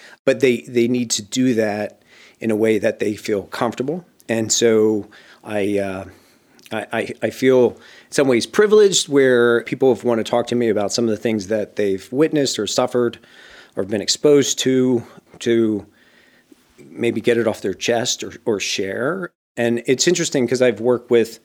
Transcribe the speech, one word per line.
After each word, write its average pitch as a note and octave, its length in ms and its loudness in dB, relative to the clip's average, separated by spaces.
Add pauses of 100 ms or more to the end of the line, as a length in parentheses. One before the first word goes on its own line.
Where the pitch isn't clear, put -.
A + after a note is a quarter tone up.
(260)
but C3 140 2
they, B2 220 2
they A#2+ 260 0
need B2 240 -2
to A2 100 -4
do B2+ 320 -2
that G#2 480 -4 (380)
in A2+ 100 -4
a A2 60 0
way A2 240 2
that G#2+ 180 -2
they G#2+ 180 -2
feel G2+ 280 -4
comfortable. C3+ 600 -4 (240)
And A2+ 240 -2
so A2 580 2 (340)
I, G#2 340 -4
uh, G2 280 -6 (680)
I, A2 180 -6
I, A2+ 220 -4 (100)
I A2 60 -2
feel B2+ 420 2
in - 400 -20
some C#3+ 160 2
ways A#2 180 2
privileged G#3 640 4
where B2 560 4
people C3 300 0
have A2 100 -4
wanna A#2 200 0
talk A#2+ 240 -2
to A#2+ 80 -4
me A#2+ 140 0
about G2+ 220 -2
some A#2+ 140 -2
of A2 60 0
the G#2 60 -2
things G#2+ 300 -4
that G#2+ 280 -4
they've G2 360 -2
witnessed C#3+ 480 0
or G2+ 80 -4
suffered B2 520 -2 (560)
or G2 80 -4
been G2+ 180 -4
exposed C#3+ 580 2
to, B2+ 440 2 (360)
to A2+ 460 0 (1040)
maybe A#2 320 -2
get A#2 160 2
it A2+ 100 0
off G2+ 140 -2
their F#2+ 120 -4
chest - 500 -4
or, F#2+ 100 -12 (120)
or G#2 140 0
share. A#2+ 720 -6 (240)
And A#2 300 0
it's C3+ 220 2
interesting D#3+ 400 0
'cause B2+ 140 -2
I've A#2 180 2
worked A#2+ 320 0
with A#2 340 2